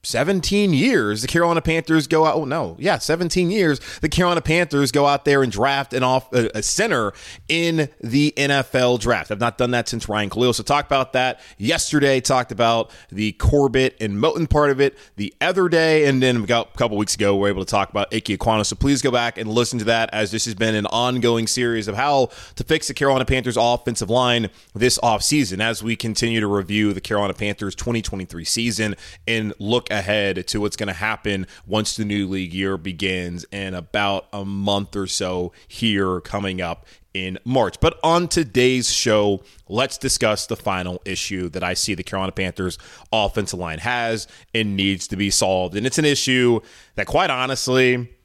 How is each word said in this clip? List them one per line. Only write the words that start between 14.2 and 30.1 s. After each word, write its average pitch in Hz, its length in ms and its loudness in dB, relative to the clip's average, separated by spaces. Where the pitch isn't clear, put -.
part 147 220 4
of 135 100 0
it 139 160 2
the 104 240 -8
other 180 280 2
day, 160 360 4
and 135 180 4
then 123 180 4
we 101 60 -4
got, 117 260 0
a - 60 -16
couple 107 180 0
weeks 104 200 -2
ago, 101 180 2
we 98 60 2
were 101 80 2
able 95 160 -2
to - 40 -12
talk 101 220 0
about 101 240 -4
Ike 113 120 -4
Ekwonu, 107 380 0
so - 120 -4
please 139 260 2
go 135 80 2
back 120 280 0
and 107 120 -6
listen 120 300 0
to 104 60 -2
that, 113 280 2
as 107 160 -2
this 110 140 -2
has 117 100 -6
been 110 220 0
an 104 100 0
ongoing 117 600 0
series 113 400 -2
of 101 80 -4
how 135 340 2
to - 80 -10
fix 156 240 0
the 135 80 -6
Carolina 135 300 2
Panthers 123 320 0
offensive 117 520 0
line 120 420 2
this 120 260 2
offseason, 110 640 0
as 110 220 -2
we 113 140 -4
continue 117 420 -2
to 107 80 0
review 101 460 2
the 95 80 -4
Carolina 101 340 -2
Panthers 101 400 -6
twenty 117 280 -4
twenty-three 87 420 -10
season 110 500 -2
and 110 320 -2
look 113 380 -2
ahead 98 500 -2